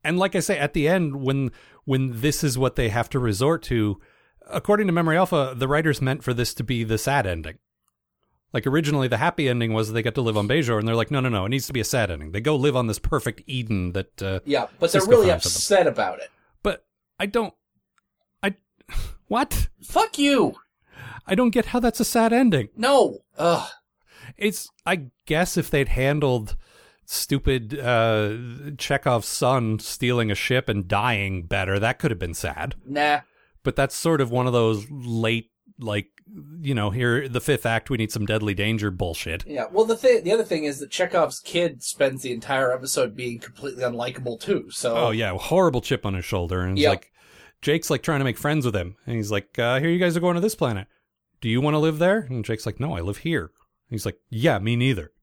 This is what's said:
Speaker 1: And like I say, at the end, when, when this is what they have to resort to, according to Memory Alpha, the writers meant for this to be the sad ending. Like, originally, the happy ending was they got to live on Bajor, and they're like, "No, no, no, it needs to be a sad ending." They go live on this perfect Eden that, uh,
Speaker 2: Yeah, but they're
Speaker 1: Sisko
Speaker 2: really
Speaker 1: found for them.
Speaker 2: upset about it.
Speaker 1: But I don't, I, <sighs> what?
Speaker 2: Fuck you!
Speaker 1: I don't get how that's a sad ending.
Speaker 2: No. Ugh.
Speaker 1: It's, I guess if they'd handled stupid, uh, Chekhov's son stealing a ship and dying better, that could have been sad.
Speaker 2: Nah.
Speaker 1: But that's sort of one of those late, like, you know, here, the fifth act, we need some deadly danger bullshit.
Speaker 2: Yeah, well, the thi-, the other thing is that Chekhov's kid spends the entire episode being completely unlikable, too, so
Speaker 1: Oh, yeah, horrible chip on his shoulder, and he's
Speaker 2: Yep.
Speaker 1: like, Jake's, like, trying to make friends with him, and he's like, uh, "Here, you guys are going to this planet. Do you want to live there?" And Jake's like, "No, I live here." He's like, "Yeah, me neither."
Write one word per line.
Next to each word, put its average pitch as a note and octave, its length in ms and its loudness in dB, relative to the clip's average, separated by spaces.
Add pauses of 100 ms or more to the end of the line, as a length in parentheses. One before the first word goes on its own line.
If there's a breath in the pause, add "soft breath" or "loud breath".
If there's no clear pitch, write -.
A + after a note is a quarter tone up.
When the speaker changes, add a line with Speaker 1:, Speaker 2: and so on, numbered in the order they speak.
Speaker 1:
And E3+ 160 0
like F#3+ 180 0
I F3 40 2
say, F3 180 -2
at C#3+ 160 -2
the D3 120 2
end, E3 360 2
when, C3+ 280 0 (360 soft breath)
when C3 340 0
this D3 240 0
is B2+ 140 0
what B2+ 180 0
they A#2 140 0
have A2+ 200 -2
to C#3 80 -2
resort B2 460 0
to, G#2+ 360 0 (500 soft breath)
according G#3 380 2
to E3+ 40 2
Memory E3 240 2
Alpha, D3 400 2
the C3 120 -2
writers D3 340 2
meant C3 200 -2
for B2 120 -2
this A#2+ 200 -2
to - 80 -8
be A2+ 220 -2
the A2 140 0
sad C3+ 280 0
ending. D#2+ 300 -6 (960)
Like, A#2+ 160 -2
originally, C#3+ 400 2
the A#2 80 0
happy D3 320 0
ending A#2 240 0
was A2 200 0
they A2+ 100 -2
got A2+ 140 -2
to C#3 40 0
live A2+ 160 0
on G#2 100 2
Bajor, A#2+ 320 2
and G#2+ 80 0
they're A2+ 80 0
like, A2+ 160 0
"No, C#3+ 100 0
no, B2+ 100 0
no, G2 160 0
it - 20 -4
needs C3 180 -2
to - 60 -10
be B2 80 -2
a G#2 40 -2
sad A2 260 0
ending." D#2 220 -8
They G2+ 100 -4
go D3+ 140 2
live C3+ 200 2
on A#2+ 120 2
this G#2 120 -2
perfect - 460 -2
Eden A2 460 -2
that, - 300 -6
uh, F#2+ 220 -4
Speaker 2:
Yeah, C3+ 220 0 (120)
but E3+ 140 2
they're F#3+ 80 4
Speaker 1:
Sisko G3 80 0
Speaker 2:
really A3+ 200 8
Speaker 1:
found D#3+ 140 2
for - 60 -2
them. - 80 -2
Speaker 2:
upset F#3 300 4
about G2 340 -2
it. - 80 -14 (340)
Speaker 1:
But - 220 -2 (340)
I F#3+ 80 -2
don't, G#3 280 -2 (880)
I, G3 120 -2 (340)
<sighs> - 60 -14 (340 loud breath)
what? B3 400 0 (140)
Speaker 2:
Fuck - 360 0
you! C#4+ 360 4 (720 loud breath)
Speaker 1:
I F#3+ 80 0
don't A#3+ 160 4
get A3+ 160 2
how B3 140 0
that's A#3+ 200 0
a A3+ 40 2
sad A3+ 300 2
ending. F#3+ 420 4
Speaker 2:
No. B3+ 440 4 (180)
Ugh. E3 300 2 (680 loud breath)
Speaker 1:
It's, - 320 -2 (160)
I E3 220 -2 (200)
guess E3 300 0
if D#3+ 140 0
they'd C#3 180 2
handled C3 680 2 (500 soft breath)
stupid, C3+ 720 -2
uh, A2+ 580 2 (420)
Chekhov's C3 500 0
son A#2+ 500 0
stealing A#2+ 520 0
a G2+ 40 0
ship B2+ 340 0
and G2+ 200 -2
dying G2+ 580 0
better, G2 320 0
that A2+ 200 0
could C#3 120 0
have F#2+ 80 -4
been E2+ 160 -6
sad. D#2+ 400 -6 (120)
Speaker 2:
Nah. D3 340 2 (420)
Speaker 1:
But B2+ 140 -2
that's C#3 200 0
sort E3 240 2
of A#2+ 100 2
one B2+ 160 2
of B2+ 60 2
those A2+ 380 2
late, A#2 600 -2 (280)
like, G#2 300 -4 (520)
you C#3 140 -2
know, G#2 160 2
here, B2 380 0
the A#2+ 120 -2
fifth - 260 0
act, A2+ 240 0
we C3 60 0
need A2 140 -2
some G#2 160 -4
deadly G#2 280 0
danger G#2 360 0
bullshit. F2 560 -6
Speaker 2:
Yeah, B2+ 240 -6
well, G#3 140 4
the A3+ 120 2
thi-, B3 240 4
the F3 120 0
other A3+ 120 4
thing D#3 200 -2
is C#3 160 -4
that C#3 100 -12
Chekhov's F3 500 0
kid E3+ 420 -2
spends - 400 0
the B2 100 -6
entire B2+ 400 0
episode B2+ 420 -2
being A#2+ 240 -8
completely B2+ 460 -10
unlikable, A#2+ 560 -6
too, - 300 -2
so A#2 260 -2
Speaker 1:
Oh, A#2 140 2
yeah, G#2+ 260 -2
horrible D3+ 460 2
chip - 240 -4
on G2 80 -2
his F2+ 100 -4
shoulder, F2+ 380 -2
and F#2 160 0
he's D3 60 4
Speaker 2:
Yep. D3 60 6
Speaker 1:
like, - 220 -4 (500 soft breath)
Jake's, D#3+ 280 -2
like, C#3 120 0
trying D3 180 0
to C3+ 40 0
make A#2+ 140 -2
friends D3 280 0
with G#2+ 80 0
him, F2+ 220 -4 (100)
and A#2+ 100 -4
he's G#2+ 140 -4
like, - 280 -4
uh, B2 220 2
"Here, E3 100 0
you F3 80 2
guys F3 180 2
are E3+ 40 0
going F3 140 2
to F3 60 0
this G#3+ 140 0
planet. A2 320 -2 (540)
Do A#2 80 -4
you A#2 120 2
want D3 140 2
to D3+ 40 2
live D3+ 200 2
there?" F#3+ 220 4
And B2 240 -6
Jake's A2+ 220 -6
like, G#2+ 140 -8
"No, D3+ 160 -4
I E2+ 40 -4
live G2 180 -4
here." C#3+ 320 -4 (400)
He's A2 160 -6
like, G2 120 -6 (120)
"Yeah, A#2 280 2
me A2+ 180 0
neither." A#2+ 360 -2 (100)